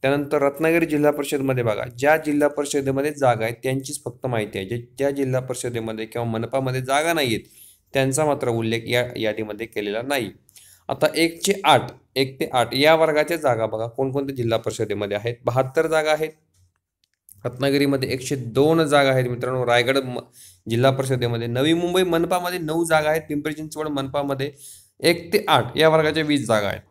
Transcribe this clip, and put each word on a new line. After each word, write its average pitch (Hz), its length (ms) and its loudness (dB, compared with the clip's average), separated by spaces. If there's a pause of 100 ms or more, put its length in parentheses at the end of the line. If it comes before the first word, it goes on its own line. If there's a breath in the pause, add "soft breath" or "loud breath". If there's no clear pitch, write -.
त्यानंतर 143 400 0
रत्नागिरी 160 440 2
जिल्हा 147 240 2
परिषदमध्ये 135 540 -2
बघा, 110 200 0 (140)
ज्या 143 180 4
जिल्हा 147 320 2
परिषदेमध्ये 143 640 -2
जागा 123 320 2
आहेत 117 180 -4
त्यांचीच 131 420 -6
फक्त - 220 -10
माहिती 110 320 -4
आहे. 95 80 -6
जे, 117 100 -6
ज्या 135 340 -4
जिल्हा 131 300 -2
परिषदेमध्ये 113 680 -8
किंवा 117 200 -6
मनपामध्ये 127 540 -2
जागा 143 320 0
नाही 151 140 0
आहेत 107 140 0 (540 loud breath)
त्यांचा 135 300 2
मात्र 139 240 0
उल्लेख 113 380 0
या 120 300 0
यादीमध्ये 107 500 -4
केलेला 104 360 -4
नाही. 131 280 -2 (580 soft breath)
आता 151 260 0
एकचे 165 380 0 (120)
आठ, 143 160 6 (360)
एक 135 240 -2
ते 160 120 -4
आठ 120 220 0
या 147 200 6
वर्गाच्या 156 420 2
जागा 123 300 0
बघा, 110 200 -4
कोणकोणत्या 135 500 -4
जिल्हा 113 220 0
परिषदेमध्ये 104 580 -4
आहेत. 117 180 -4 (100)
बहात्तर 127 420 0
जागा 156 260 2
आहेत. 156 180 0 (1120)
रत्नागिरीमध्ये 139 680 0
एकशे 127 240 -4
दोन 139 480 2
जागा 139 260 4
आहेत 131 180 2
मित्रांनो. 123 380 -2
रायगड 120 320 4
म-, 127 220 -6 (500 loud breath)
जिल्हा 123 200 4
परिषदेमध्ये, 123 560 -2
नवी 131 260 2
मुंबई 175 300 2
मनपामध्ये 175 560 0
नऊ 165 260 -2
जागा 156 260 2
आहेत. 160 180 0
पिंपरी 147 240 -4
चिंचवड 156 360 -8
मनपामध्ये 139 640 -4 (480 loud breath)
एक 170 320 0
ते 202 160 0
आठ 123 280 2
या 156 120 6
वर्गाच्या 156 340 2
वीस 147 240 0
जागा 107 220 2
आहेत. 104 120 -6 (100)